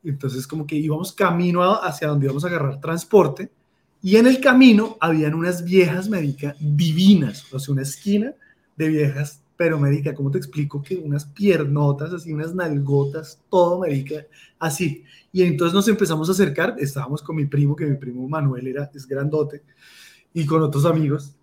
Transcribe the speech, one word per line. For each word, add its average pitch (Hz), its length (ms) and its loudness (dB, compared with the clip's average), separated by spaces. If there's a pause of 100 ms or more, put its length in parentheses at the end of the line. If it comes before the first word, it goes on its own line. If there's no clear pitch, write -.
Entonces 131 440 -8
como 151 180 -8
que 156 100 -8
íbamos 156 360 -4
camino 175 500 0
a, 190 240 2
hacia 165 220 -4
donde 143 180 0
íbamos 139 180 -4
a 180 40 -4
agarrar 139 340 -4
transporte 170 680 2 (500)
y 190 140 2
en 233 100 8
el 262 140 6
camino 247 600 6
habían 156 360 0
unas 170 280 -4
viejas, 180 460 2
marica, 147 500 -4
divinas, 151 960 2
o 131 60 -6
sea, 143 140 -6
una 135 100 -2
esquina 202 500 -4 (420)
de 156 120 -2
viejas, 147 560 -2 (140)
pero, 165 200 0
marica, 143 380 0
¿cómo 139 160 -4
te 135 60 -4
explico? 143 440 -6
Que 185 140 -8
unas 147 300 -6
piernotas, 147 880 0
así, 165 180 -12
unas 156 240 -8
nalgotas, 143 920 -4
todo, 180 300 2
marica, 147 460 -6 (320)
así. 156 460 -4 (300)
Y 185 100 2
entonces 170 300 0
nos 196 160 2
empezamos 165 400 0
a - 20 0
acercar, 185 480 0
estábamos 139 420 -6
con 160 140 -10
mi 147 100 -2
primo, 143 300 0
que 156 100 -6
mi 139 120 -2
primo 127 320 -10
Manuel 135 380 -4
era, 143 280 -8
es 135 100 -18
grandote, 147 580 -4 (680)
y 160 120 -2
con 160 180 2
otros 143 220 0
amigos 151 580 0